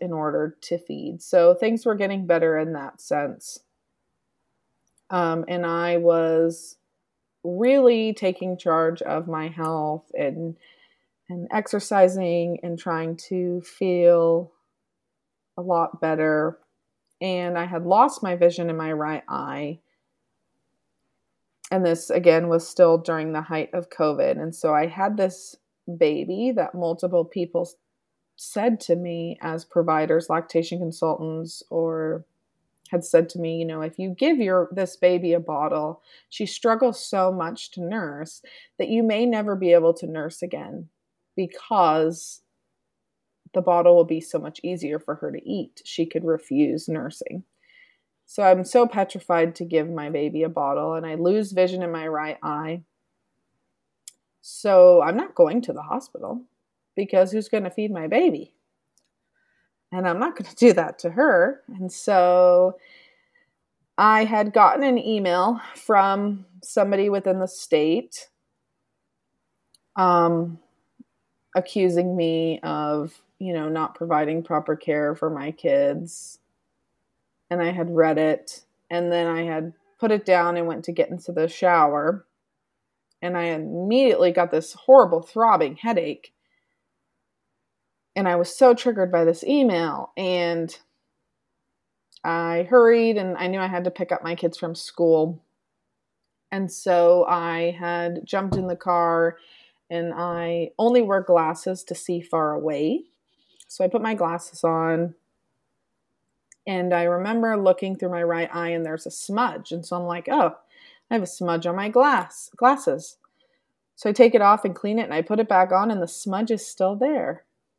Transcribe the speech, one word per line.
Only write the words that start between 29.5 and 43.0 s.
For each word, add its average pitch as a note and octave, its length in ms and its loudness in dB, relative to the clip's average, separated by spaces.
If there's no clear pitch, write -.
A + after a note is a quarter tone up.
providers, E3 680 0
lactation E3 480 -2
consultants, D#3+ 880 -6
or D#3+ 560 -4
had F3 140 -4
said E3 260 4
to - 80 -12
me, E3 180 -4
you E3 100 -4
know, D#3+ 160 -8
"If D#3+ 160 -10
you F#3+ 120 -6
give C#4 280 0
your, F#3 340 2
this F3+ 240 -6
baby F3+ 380 2
a E3+ 60 2
bottle, D#3 600 -4
she - 160 -8
struggles A3+ 580 0
so F#3 260 0
much F3+ 420 -8
to F3+ 100 -12
nurse E3 580 -10
that - 100 -4
you A3+ 140 0
may A3 240 0
never G#3+ 280 -2
be F#3 200 4
able E3 200 6
to E3+ 120 -12
nurse D#3 340 -10
again D#3 480 -12
because E3+ 1040 0